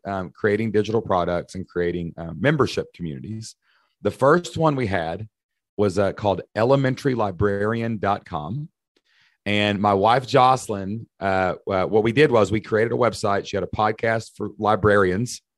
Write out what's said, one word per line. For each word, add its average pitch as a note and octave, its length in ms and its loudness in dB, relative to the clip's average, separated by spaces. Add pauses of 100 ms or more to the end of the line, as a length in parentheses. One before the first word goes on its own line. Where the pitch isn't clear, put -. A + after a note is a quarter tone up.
um, G2 260 -6
creating G#2+ 400 0
digital G#2+ 300 0
products F2 540 -2
and F#2 120 -10
creating, F2 500 -4
uh, E2 180 -10
membership C3 580 0
communities. F2 640 -12 (460)
The G2+ 100 0
first E3 460 2
one D#3 180 0
we C3 120 -2
had F#2 420 -4 (480)
was, G2+ 200 0
uh, G2 160 2
called G2 280 -2 (160)
elementarylibrarian A2+ 1400 0
dot G2 260 -2
com. F#2 420 -8 (800)
And G#2 340 0
my G#2 160 4
wife, A#2 320 4
Jocelyn, A2+ 800 0 (120)
uh, F#2+ 360 0 (120)
uh, F#2 180 0
what G#2 180 2
we A#2 80 2
did C#3+ 200 4
was G#2 200 4
we G#2+ 100 -2
created A2+ 320 0
a - 20 -2
website. G#2 520 -2
She G2+ 100 -6
had F#2 60 -2
a F2 40 -6
podcast A2+ 680 -2
for G#2 120 -8 (100)
librarians, G#2 840 2 (160)